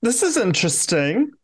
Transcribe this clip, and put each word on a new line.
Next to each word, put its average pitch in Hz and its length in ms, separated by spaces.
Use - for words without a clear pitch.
this 233 220
is 330 140
interesting. 180 920